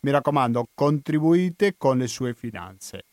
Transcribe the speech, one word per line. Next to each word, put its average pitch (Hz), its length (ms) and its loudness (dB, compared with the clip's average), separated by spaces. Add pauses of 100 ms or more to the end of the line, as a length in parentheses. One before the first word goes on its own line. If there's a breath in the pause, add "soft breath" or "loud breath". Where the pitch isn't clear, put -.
mi 139 100 0
raccomando, 135 640 2
contribuite 160 1000 2
con 131 220 2
le 127 80 -2
sue 120 280 -6
finanze. 95 760 -14